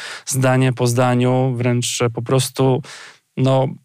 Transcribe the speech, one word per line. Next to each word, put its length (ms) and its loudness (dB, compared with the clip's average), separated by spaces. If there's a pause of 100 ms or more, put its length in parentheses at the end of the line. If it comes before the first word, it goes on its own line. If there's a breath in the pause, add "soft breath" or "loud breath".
(260 loud breath)
zdanie 480 2
po 140 0
zdaniu, 680 2
wręcz, 400 -2
że 120 0
po 120 -8
prostu, 600 0 (560 loud breath)
no, 300 2 (180)